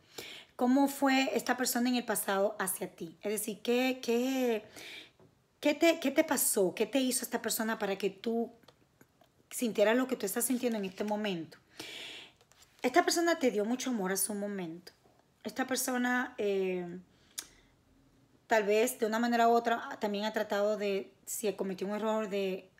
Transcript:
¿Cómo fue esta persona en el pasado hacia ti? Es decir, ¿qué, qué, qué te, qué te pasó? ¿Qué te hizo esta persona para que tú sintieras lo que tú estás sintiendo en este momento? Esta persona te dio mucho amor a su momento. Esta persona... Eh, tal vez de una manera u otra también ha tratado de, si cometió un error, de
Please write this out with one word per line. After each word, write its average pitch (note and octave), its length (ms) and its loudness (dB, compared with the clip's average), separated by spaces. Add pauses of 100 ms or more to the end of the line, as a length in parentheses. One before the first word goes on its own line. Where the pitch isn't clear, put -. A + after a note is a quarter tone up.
(540)
¿Cómo D3+ 320 4
fue F3+ 480 2
esta D#3 220 0
persona A#3+ 320 0
en B3 80 2
el A#3+ 80 0
pasado G3+ 540 0
hacia F#3 360 -4
ti? - 280 -12
Es G#3 100 -2
decir, G#3 280 -6
¿qué, B3+ 420 0
qué, A#3+ 600 0 (960)
qué D4 140 4
te, D#4+ 260 4
qué C4+ 100 0
te D#4 120 2
pasó? A3 520 2
¿Qué G#3+ 120 0
te C4+ 140 2
hizo B3+ 240 0
esta A#3 180 -4
persona A3 360 -2
para G3 180 -2
que G3 120 -2
tú A#3 440 -2 (1000)
sintieras G#3+ 460 4
lo C4 100 2
que B3 100 -2
tú G#3+ 100 -4
estás A3+ 180 -2
sintiendo A#3+ 340 0
en G3 60 -4
este F#3+ 200 -6
momento? G#3 540 -4 (1200)
Esta D4 220 4
persona E4+ 340 2
te C4 120 2
dio G3+ 140 0
mucho B3 260 -2
amor G3 220 -2
a G3 40 0
su G3 160 -2
momento. G3 600 -8 (500)
Esta C4 240 -6
persona... B3 720 -2
Eh, F#3 640 -2 (1500)
tal A3 160 4
vez G#3+ 380 2
de A3+ 60 0
una A3 120 0
manera A#3 300 4
u - 20 8
otra A#3 500 2
también G#3 240 -2
ha A3 80 -2
tratado G#3 440 0
de, G3+ 360 -4 (140)
si - 280 -4
cometió F#3+ 320 -4
un G#3 100 -4
error, A3 320 -2
de F#3+ 520 -4